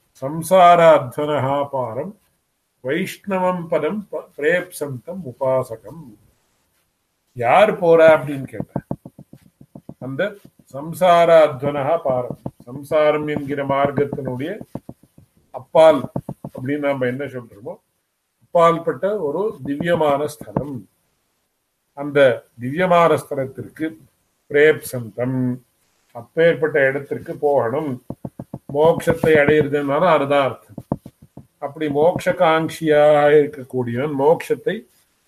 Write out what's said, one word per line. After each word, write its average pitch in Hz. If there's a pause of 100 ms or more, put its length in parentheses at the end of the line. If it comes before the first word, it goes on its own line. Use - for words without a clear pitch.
(200)
சம்சாராத்வனஹா 151
பாரம் 131 (640)
வைஷ்ணவம் 180
பதம் 170
ப-, -
பிரேப்சந்தம் 165
உபாசகம்." 131 (1300)
யார் 156
போறா 165
அப்படின்னு 143
கேட்டேன். - (1120)
அந்த 139 (380)
சம்சாராத்வனஹா 156
பாரம், 127 (260)
சம்சாரம் 151
என்கிற 143
மார்க்கத்தினுடைய 139 (920)
அப்பால் 156 (500)
அப்படின்னு 131
நாம 139
என்ன 131
சொல்றோமோ, 120 (640)
அப்பால்பட்ட 170
ஒரு 175
திவ்யமான 151
ஸ்தலம். 123 (1040)
அந்த 139 (140)
திவ்யமான 165
ஸ்தலத்திற்கு - (540)
பிரேப்சந்தம், 127 (560)
அப்பேற்பட்ட 151
இடத்திற்கு 139
போகணும். 135 (720)
மோட்சத்தை 160
அடையிறதுனாலும் 147
அதுதான் 139
அர்த்தம். - (800)
அப்படி 147
மோட்சகாங்கியாக 156
இருக்கக்கூடியவன், 131
மோட்சத்தை 165 (420)